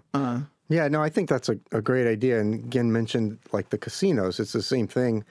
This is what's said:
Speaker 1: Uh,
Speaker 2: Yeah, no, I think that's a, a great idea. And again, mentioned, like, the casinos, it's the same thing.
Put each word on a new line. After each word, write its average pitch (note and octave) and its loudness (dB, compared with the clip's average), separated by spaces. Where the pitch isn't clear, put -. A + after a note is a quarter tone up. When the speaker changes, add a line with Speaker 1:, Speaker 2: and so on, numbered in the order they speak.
Speaker 1:
Uh, B2+ 0
Speaker 2:
Yeah, D#3 2
no, D#3 2
I D3+ 0
think E3+ 0
that's C3 0
a, A2+ 0
a A2+ 0
great B2 2
idea. A2+ 2
And G#2+ 2
again, A#2+ 0
mentioned, A2+ 0
like, G2+ -2
the G#2 -2
casinos, A2+ 0
it's G#2+ -4
the A2 -2
same A#2+ 0
thing. A#2 0